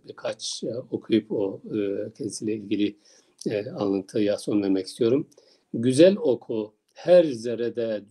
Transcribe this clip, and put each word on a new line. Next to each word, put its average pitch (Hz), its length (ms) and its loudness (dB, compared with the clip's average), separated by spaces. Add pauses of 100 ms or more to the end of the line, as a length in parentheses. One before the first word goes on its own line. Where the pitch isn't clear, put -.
birkaç, - 560 -10
e, 117 120 -6
okuyup 113 560 -2
o, 98 340 -2
e, 104 480 -4
kendisiyle 110 400 -8
ilgili, 104 440 -2 (520)
e, 104 200 -4
alıntıya 101 680 0
son 104 260 -2
vermek 95 220 0
istiyorum. 123 420 0 (460)
"Güzel 131 440 6
oku, 117 560 -2 (200)
her 175 300 6
zerrede 117 880 -4